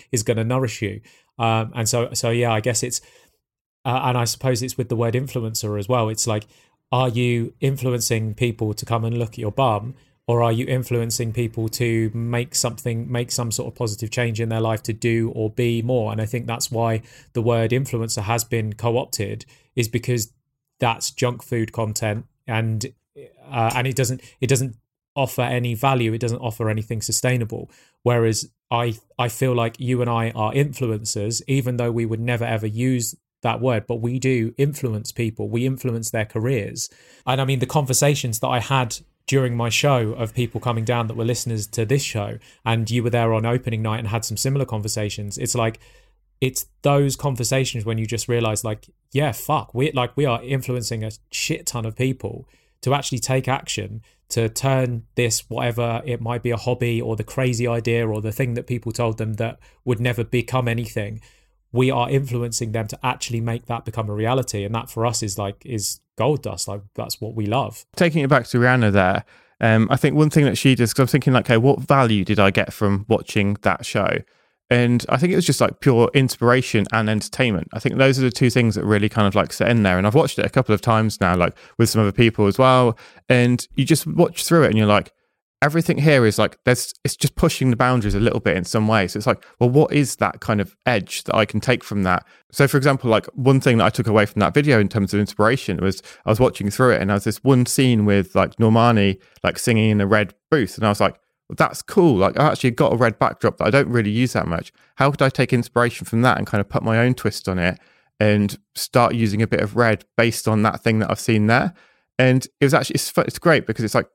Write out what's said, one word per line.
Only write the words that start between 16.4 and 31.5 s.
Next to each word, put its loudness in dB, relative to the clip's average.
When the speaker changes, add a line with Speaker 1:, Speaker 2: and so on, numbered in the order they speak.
Speaker 1:
that's -4
why -2
the -2
word 0
influencer -2
has -2
been -4
co-opted, -4
is 0
because -4
that's -2
junk -4
food -6
content, -4
and, -4
uh, -2
and -2
it -6
doesn't, -2
it -2
doesn't 0
offer -4
any -2
value. 0
It -6
doesn't -2
offer -4
anything -6
sustainable. -4
Whereas 0
I, -2
I 0
feel -2
like -2
you -2
and 0
I 0
are -4
influencers, -4
even -2